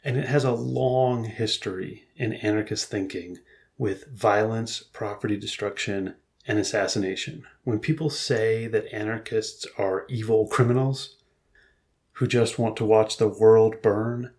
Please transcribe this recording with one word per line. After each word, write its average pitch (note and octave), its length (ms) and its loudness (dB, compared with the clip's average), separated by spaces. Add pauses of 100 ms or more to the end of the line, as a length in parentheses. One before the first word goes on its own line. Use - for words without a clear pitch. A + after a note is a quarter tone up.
And B2+ 120 -2
it C#3+ 100 -2
has C3+ 180 2
a B2+ 80 2
long B2+ 720 0
history G#2 800 -6 (120)
in A2 180 -4
anarchist G#2+ 540 -2
thinking F2+ 500 -6 (400)
with G2+ 340 -4
violence, A2 680 0
property G#2 560 -6
destruction, G2+ 800 -6 (300)
and G#2+ 120 0
assassination. G2 880 -2 (200)
When A2 160 -2
people D3+ 300 0
say A2+ 580 0
that A2 240 -2
anarchists A2 760 -4 (120)
are G2 300 -2
evil A2 380 2
criminals C3 680 0 (960)
who - 140 -2
just A#2 320 2
want A2+ 180 0
to A2+ 80 -2
watch A2 320 4
the A2 120 2
world A2 540 6
burn, A#2 560 0